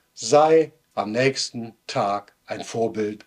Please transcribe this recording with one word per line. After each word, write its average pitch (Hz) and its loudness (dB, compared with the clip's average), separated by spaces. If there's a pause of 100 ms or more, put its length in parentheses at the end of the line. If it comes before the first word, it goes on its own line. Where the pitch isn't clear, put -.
(140)
Sei 151 4 (220)
am 104 -4
nächsten 123 -2 (120)
Tag 101 -4 (120)
ein - -10
Vorbild 107 -4